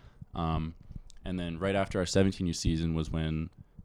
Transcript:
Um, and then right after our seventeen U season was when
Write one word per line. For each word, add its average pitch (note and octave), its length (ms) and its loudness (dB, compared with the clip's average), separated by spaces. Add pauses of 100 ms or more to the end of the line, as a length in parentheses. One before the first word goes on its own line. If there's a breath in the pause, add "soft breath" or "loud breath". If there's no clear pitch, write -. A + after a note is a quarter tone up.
(360 loud breath)
Um, D#2+ 400 0 (480)
and F#2 160 -4
then E2+ 200 -4
right G2 160 2
after G2 240 2
our F2+ 60 2
seventeen F#2+ 420 4
U E2 60 0
season E2 420 2
was D#2 140 0
when D#2+ 400 -2 (360)